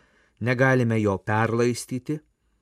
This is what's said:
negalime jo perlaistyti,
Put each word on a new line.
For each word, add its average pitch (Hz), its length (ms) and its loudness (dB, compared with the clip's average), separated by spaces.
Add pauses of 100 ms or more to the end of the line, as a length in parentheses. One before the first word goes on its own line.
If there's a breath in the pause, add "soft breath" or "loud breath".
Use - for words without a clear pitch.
(440 soft breath)
negalime 123 560 2
jo 101 160 0
perlaistyti, 120 1000 -2 (440)